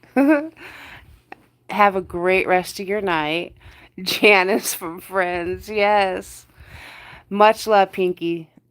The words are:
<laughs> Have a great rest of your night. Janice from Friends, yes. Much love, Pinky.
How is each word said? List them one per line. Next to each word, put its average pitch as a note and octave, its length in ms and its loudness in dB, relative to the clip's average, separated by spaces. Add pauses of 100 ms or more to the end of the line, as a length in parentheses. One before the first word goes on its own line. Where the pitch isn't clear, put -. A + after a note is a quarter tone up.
(140)
<laughs> D4 520 0 (1000)
Have G3+ 260 2
a G3 60 -2
great F3+ 460 -2
rest F3+ 320 -2
of G3 80 -10
your G3+ 140 -4
night. E3 520 -4 (480)
Janice G3 720 2
from E3+ 280 -12
Friends, F3+ 680 -6
yes. G3+ 760 0 (840)
Much G#3+ 380 4
love, G3 240 4
Pinky. E3+ 580 -4 (220)